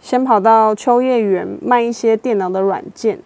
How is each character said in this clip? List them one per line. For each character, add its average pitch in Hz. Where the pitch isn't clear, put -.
先 262
跑 233
到 220
秋 247
叶 254
原 190
卖 240
一 233
些 226
电 220
脑 185
的 190
软 190
件 -